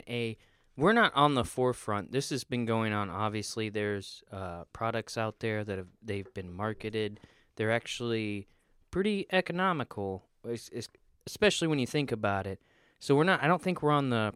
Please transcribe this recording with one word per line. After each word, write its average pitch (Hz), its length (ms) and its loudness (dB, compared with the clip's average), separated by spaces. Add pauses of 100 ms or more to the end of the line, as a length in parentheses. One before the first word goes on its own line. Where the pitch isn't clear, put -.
a, 117 300 -4 (400)
we're 170 160 6
not 226 220 6
on 143 200 6
the 120 100 4
forefront. 113 680 -2
This 139 160 0
has 135 160 -4
been 123 200 -2
going 110 280 2
on. 104 160 0
Obviously, 107 600 -4
there's, 104 640 -4
uh, 90 320 -8 (100)
products 113 440 -4
out 110 220 -4
there 107 240 -2
that 101 140 -4
have, 92 100 -8 (140)
they've 101 320 -6
been 90 180 -10
marketed. 107 680 -4 (380)
They're 110 140 0
actually 113 760 -4 (440)
pretty 196 400 0
economical, 165 920 -2 (240)
es-, 117 240 -8
es-, - 160 -8 (380)
especially - 400 2
when 151 120 2
you 123 80 0
think 147 240 -2
about 101 360 0
it. 95 120 -8 (400)
So 139 160 4
we're 147 80 8
not, 180 200 4
I 143 40 4
don't 175 140 4
think 180 220 -2
we're 147 80 4
on 139 180 4
the 110 260 2